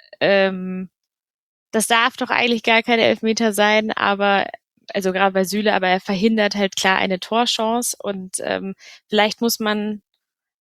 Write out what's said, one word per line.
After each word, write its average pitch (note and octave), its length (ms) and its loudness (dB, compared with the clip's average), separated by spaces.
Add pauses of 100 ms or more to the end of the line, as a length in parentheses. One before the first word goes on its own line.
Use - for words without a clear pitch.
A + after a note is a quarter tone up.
(200)
ähm, F#3 720 0 (800)
das G#3+ 160 0
darf A#3+ 300 2
doch B3+ 120 -6
eigentlich A#3+ 340 0
gar A3+ 200 4
keine A#3 200 2
Elfmeter A3 500 2
sein, G#3+ 380 2
aber, G3+ 560 0 (460)
also F#3 200 -2
gerade F#3+ 200 2
bei F#3+ 120 2
Süle, G3+ 280 0
aber F#3 140 0
er F#3 140 2
verhindert G3+ 540 0
halt G3+ 200 -2
klar F#3+ 220 2
eine F#3 240 -2
Torchance A#3 760 -2
und, F#3+ 440 -8
ähm, F#3+ 320 -6 (340)
vielleicht G#3 320 0
muss A#3 220 -2
man, G#3+ 400 -4 (600)